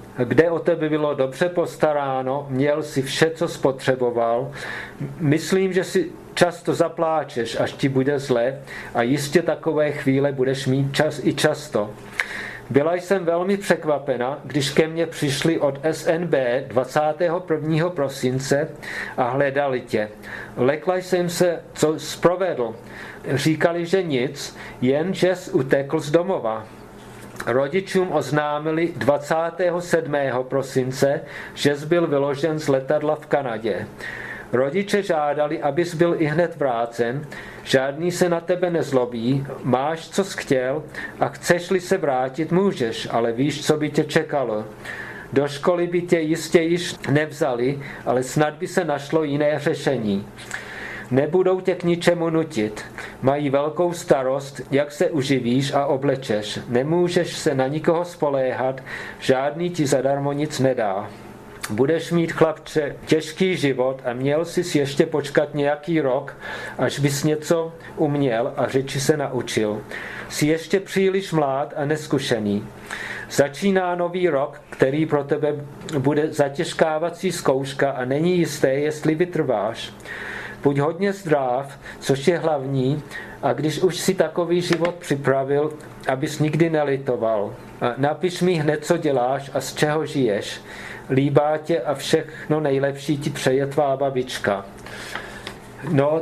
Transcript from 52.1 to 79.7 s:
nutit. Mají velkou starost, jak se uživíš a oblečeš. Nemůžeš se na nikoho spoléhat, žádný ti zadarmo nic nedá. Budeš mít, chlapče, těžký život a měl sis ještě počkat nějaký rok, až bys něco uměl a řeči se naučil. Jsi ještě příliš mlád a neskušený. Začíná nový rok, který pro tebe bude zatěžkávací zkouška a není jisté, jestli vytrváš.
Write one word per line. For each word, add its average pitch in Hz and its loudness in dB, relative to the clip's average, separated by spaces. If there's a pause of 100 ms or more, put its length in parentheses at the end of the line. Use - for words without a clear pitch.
nutit. 156 -2 (400)
Mají 143 2
velkou 151 0
starost, 139 0 (100)
jak 143 2
se 180 0
uživíš 135 0
a 139 2
oblečeš. 131 -2 (100)
Nemůžeš 165 2
se 147 0
na 131 2
nikoho 160 0
spoléhat, 131 -2 (360)
žádný 147 0
ti 156 0
zadarmo 139 2
nic 143 -4
nedá. 107 0 (600)
Budeš 139 2
mít, 165 0
chlapče, 151 0 (100)
těžký 160 2
život 131 0
a 120 -2
měl 143 0
sis 175 -2
ještě 143 4
počkat 151 0
nějaký 147 0
rok, 135 0 (420)
až 123 0
bys 139 2
něco 160 0 (240)
uměl 143 2
a 127 0
řeči 135 0
se 147 4
naučil. 110 -2 (480)
Jsi - 0
ještě 160 2
příliš 190 0
mlád 147 0
a 147 -2
neskušený. 120 0 (680)
Začíná 180 2
nový 175 0
rok, 143 -2
který 143 2
pro 147 2
tebe 147 0 (420)
bude 147 2
zatěžkávací 160 0
zkouška 139 0
a 123 -4
není 160 2
jisté, 151 2
jestli 151 0
vytrváš. 131 -2 (720)